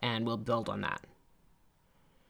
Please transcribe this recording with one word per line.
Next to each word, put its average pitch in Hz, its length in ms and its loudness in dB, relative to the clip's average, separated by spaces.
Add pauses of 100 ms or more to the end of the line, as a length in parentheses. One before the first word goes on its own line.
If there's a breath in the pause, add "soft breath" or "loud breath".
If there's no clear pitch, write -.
and 117 240 2
we'll 117 120 2
build 113 320 0
on 101 120 -2
that. - 200 -2 (1300)